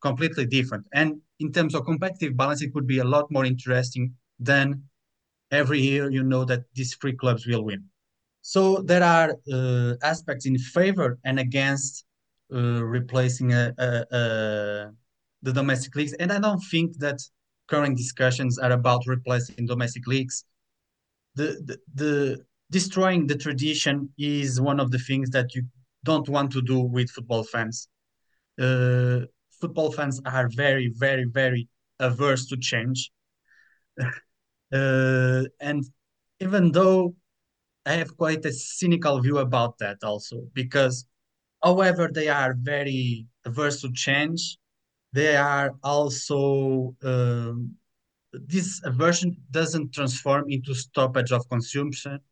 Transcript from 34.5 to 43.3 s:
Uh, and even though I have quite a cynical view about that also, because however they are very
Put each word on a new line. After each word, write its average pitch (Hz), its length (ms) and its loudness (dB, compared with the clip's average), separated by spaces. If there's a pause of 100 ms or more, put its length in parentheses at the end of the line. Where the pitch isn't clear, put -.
Uh, 131 680 2 (160)
and 143 240 -2 (560)
even 185 320 4
though 185 420 4 (720)
I 143 80 0
have 165 220 -4
quite 156 300 0
a 143 80 -2
cynical 156 640 0
view 139 200 2
about 120 400 0
that 104 220 -6
also, 110 420 -8 (100)
because 127 520 0 (560)
however 180 520 4
they 151 160 -2
are 135 280 2
very 131 680 -4 (180)